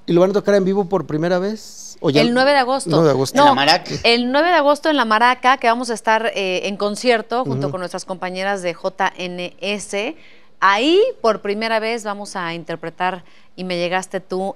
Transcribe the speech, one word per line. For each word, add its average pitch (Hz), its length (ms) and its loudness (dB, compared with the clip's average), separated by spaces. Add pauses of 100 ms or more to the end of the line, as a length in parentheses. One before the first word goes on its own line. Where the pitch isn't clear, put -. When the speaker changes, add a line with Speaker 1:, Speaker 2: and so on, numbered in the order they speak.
Speaker 1:
¿Y, 180 60 -2
y - 20 4
lo 170 60 4
van 190 100 4
a 196 40 -2
tocar 202 200 2
en 196 100 2
vivo 196 240 0
por 185 160 -2
primera 165 360 -2
vez? - 600 -10
¿O 165 100 0
ya? 139 100 4
Speaker 2:
El 240 120 2
nueve 262 200 4
de 285 60 4
agosto. 254 320 -2
Speaker 1:
nueve 160 160 4
de 147 40 6
agosto. 135 260 0
Speaker 2:
No, 277 60 6
Speaker 3:
¿En 294 60 8
la 277 60 6
Maraca? 165 360 2 (140)
Speaker 2:
el 240 260 2
nueve 294 180 2
de 359 60 2
agosto 294 340 2
en 302 80 2
la 254 80 2
Maraca, 247 540 2
que 254 80 -4
vamos 233 240 0
a 233 40 -4
estar, 220 400 0
eh, 185 340 -2
en 202 80 -6
concierto 220 680 0
junto 139 220 -2
Speaker 1:
Ujú. 143 60 -4
Speaker 2:
con 185 80 -6
nuestras 180 240 -8
compañeras 185 580 -4
de 180 120 -2
J 190 420 -4
N 180 440 -10
S. 202 560 -6 (440)
Ahí, 240 400 4 (200)
por 214 220 0
primera 214 380 -2
vez, 220 240 -4
vamos 202 320 -8
a 170 180 -6
interpretar 170 720 -6 (300)
Y 180 100 -10
me 185 120 -4
llegaste 180 440 -4
tú 190 340 -6